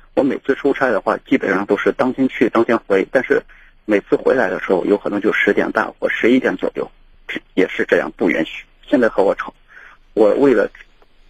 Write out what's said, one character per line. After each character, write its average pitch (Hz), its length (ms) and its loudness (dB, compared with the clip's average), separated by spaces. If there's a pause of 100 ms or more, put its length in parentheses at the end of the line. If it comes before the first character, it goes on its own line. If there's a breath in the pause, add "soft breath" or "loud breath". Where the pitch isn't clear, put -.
(160)
我 - 80 2
每 127 160 -2
次 - 160 -2
出 - 180 0
差 131 160 -2
的 101 100 0
话， 101 180 -2
基 - 200 -2
本 98 160 -2
上 101 140 -2
都 101 100 0
是 - 140 0
当 127 200 0
天 131 160 -2
去 - 220 0
当 117 160 0
天 117 140 0
回， 98 320 0
但 127 120 0
是 - 200 0 (420 soft breath)
每 104 140 0
次 - 160 -2
回 - 180 0
来 117 160 0
的 87 100 -4
时 - 120 -4
候， - 140 2
有 101 120 2
可 - 100 -6
能 98 140 -4
就 98 100 0
十 - 220 0
点 101 180 -2
半 104 280 -2
或 - 100 -2
十 - 220 0
一 131 80 4
点 101 180 -2
左 - 160 -4
右， - 160 -8 (640)
也 90 140 2
是 - 200 -6
这 95 100 2
样 73 200 -4
不 101 100 -2
允 78 160 0
许。 - 220 -12 (220)
现 277 120 0
在 220 80 2
和 - 140 0
我 - 140 2
吵， - 180 -12 (640 loud breath)
我 104 180 4
为 131 180 4
了 104 160 2 (640)